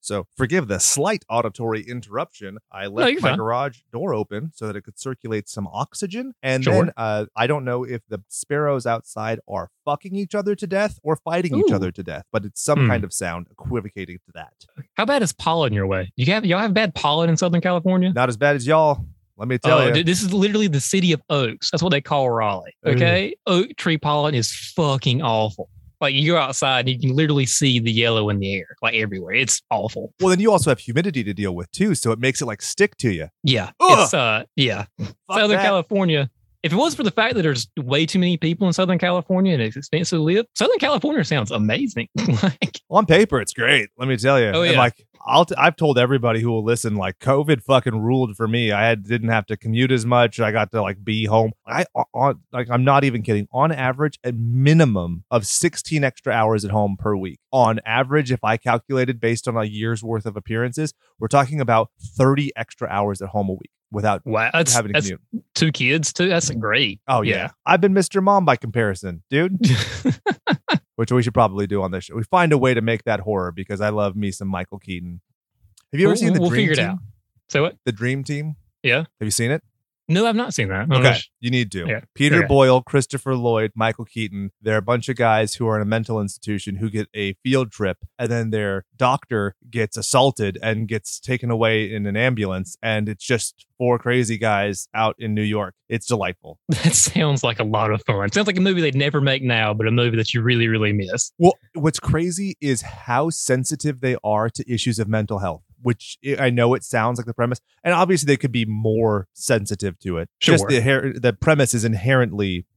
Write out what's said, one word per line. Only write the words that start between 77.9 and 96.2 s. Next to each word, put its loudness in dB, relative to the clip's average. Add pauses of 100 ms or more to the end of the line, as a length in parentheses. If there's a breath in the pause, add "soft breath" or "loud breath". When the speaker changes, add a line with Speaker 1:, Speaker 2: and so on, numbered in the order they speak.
Speaker 1:
Dream -4
Team? -8 (280)
Speaker 2:
Yeah. 2
Speaker 1:
Have -4 (140)
you -4
seen -2
it? -2 (440)
Speaker 2:
No, 2
I've 0
not -4
seen -4
that. -4
Speaker 1:
Okay, 0
Speaker 2:
Unless 2 (100)
Speaker 1:
you -4
need 0
to. -6
Speaker 2:
Yeah. -4 (140)
Speaker 1:
Peter 4
Speaker 2:
Okay. 0
Speaker 1:
Boyle, 6
Christopher -2
Lloyd, 0
Michael -2
Keaton. -6 (100)
They're 0
a 0
bunch -2
of -4
guys 2
who -4
are 2
in 0
a -2
mental -2
institution -6
who -4
get -6
a -4 (100)
field 0
trip, -2 (220)
and -4
then -2
their -2 (140)
doctor 0 (160)
gets -4
assaulted 0
and -2
gets -8
taken -4
away 0
in -6
an -2
ambulance, -2
and -2
it's -10
just -4 (140)
four 2
crazy 0
guys 0
out 0
in -6
New 0
York. -2 (160)
It's -4
delightful. -6